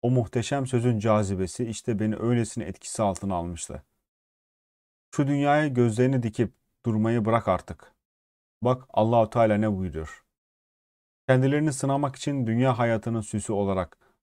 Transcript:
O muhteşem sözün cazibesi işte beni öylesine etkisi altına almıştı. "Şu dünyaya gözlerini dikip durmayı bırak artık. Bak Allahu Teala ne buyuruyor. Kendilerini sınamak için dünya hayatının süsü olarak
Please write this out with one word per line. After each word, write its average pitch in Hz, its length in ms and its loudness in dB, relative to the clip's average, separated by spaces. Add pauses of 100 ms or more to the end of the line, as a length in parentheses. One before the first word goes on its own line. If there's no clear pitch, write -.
O 120 80 0
muhteşem 127 580 0
sözün 120 320 2
cazibesi 101 640 0
işte 110 340 -4
beni 107 160 0
öylesine 117 480 -2
etkisi - 400 -8
altına 98 320 -2
almıştı. 85 480 -8 (1300)
"Şu 143 120 0
dünyaya 143 400 2
gözlerini 123 560 2
dikip 113 300 -2 (320)
durmayı 113 400 2
bırak 113 220 2
artık. - 480 -4 (680)
Bak 127 320 0
Allahu 113 360 4
Teala 110 280 4
ne 104 200 0
buyuruyor. 80 480 -8 (1000)
Kendilerini 135 460 2
sınamak 139 420 -2
için 139 320 -4
dünya 120 320 2
hayatının 113 420 0
süsü 107 320 -6
olarak 98 440 -2 (260)